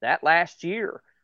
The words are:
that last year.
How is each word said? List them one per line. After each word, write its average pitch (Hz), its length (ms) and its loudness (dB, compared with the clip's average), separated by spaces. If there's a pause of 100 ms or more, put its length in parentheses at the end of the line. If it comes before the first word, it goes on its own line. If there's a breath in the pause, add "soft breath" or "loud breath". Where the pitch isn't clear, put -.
that 131 240 -2
last 165 400 2
year. 202 380 -6 (220)